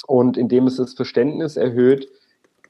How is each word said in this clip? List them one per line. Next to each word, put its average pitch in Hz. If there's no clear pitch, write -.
und 123
indem 123
es 127
das 127
Verständnis 147
erhöht, 127